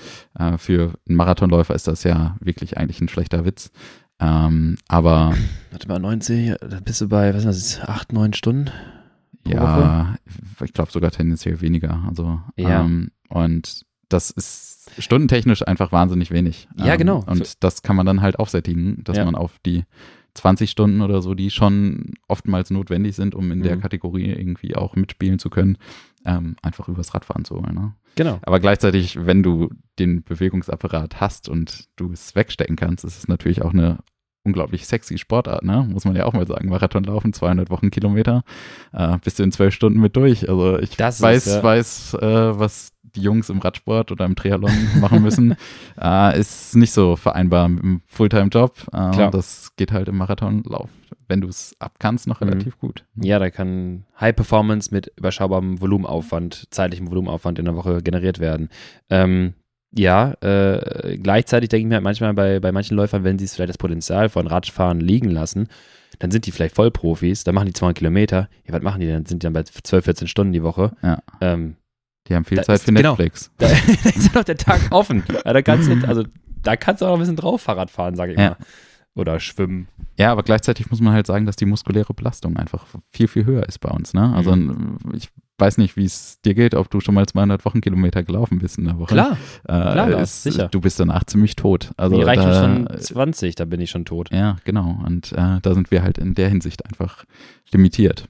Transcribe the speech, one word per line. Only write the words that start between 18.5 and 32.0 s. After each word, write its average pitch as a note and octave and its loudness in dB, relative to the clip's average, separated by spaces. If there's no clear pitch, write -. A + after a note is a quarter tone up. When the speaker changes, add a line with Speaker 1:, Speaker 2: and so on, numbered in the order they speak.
Speaker 1:
dass - -4
Speaker 2:
Ja. G#2 0
Speaker 1:
man E2+ 0
auf E2+ -6
die F2 0
zwanzig G2 2
Stunden G#2 2
oder G2 0
so, F#2 -4
die F#2+ -4
schon G2+ 0
oftmals F#2 -4
notwendig G2 -2
sind, G2 -2
um F2+ -4
in F2+ -4
der F2+ -2
Speaker 2:
Mhm. F#2 -6
Speaker 1:
Kategorie F#2 -6
irgendwie F2+ -8
auch F#2+ -4
mitspielen F#2+ 0
zu - -8
können, F#2+ 2
ähm, E2+ -4
einfach - -8
übers F2+ -8
Radfahren - -8
zu - -10
holen. E2+ -6
Ne? G2+ -6
Speaker 2:
Genau. D3+ 0
Speaker 1:
Aber F#2 2
gleichzeitig, F#2+ 2
wenn F#2 6
du E2+ 0
den F2 0
Bewegungsapparat F2 -4
hast - -4
und E2 -8
du F2+ -8